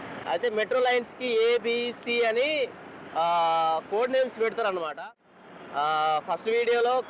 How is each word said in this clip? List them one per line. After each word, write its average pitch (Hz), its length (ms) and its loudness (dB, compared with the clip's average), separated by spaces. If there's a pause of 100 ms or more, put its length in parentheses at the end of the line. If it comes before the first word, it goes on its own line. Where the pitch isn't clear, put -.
(300)
అయితే 175 200 0
మెట్రో 214 300 0
లైన్స్‌కి 240 720 2
ఏ, 240 60 4
బి, 233 360 -2 (100)
సి 240 200 2
అని, 254 440 2 (500)
ఆ, 165 600 2 (100)
కోడ్ 202 200 0
నేమ్స్ 262 300 0
పెడతారన్నమాట. 196 560 -2 (800)
ఆ, 156 460 2 (120)
ఫస్ట్ 185 160 -4
వీడియోలో 240 600 2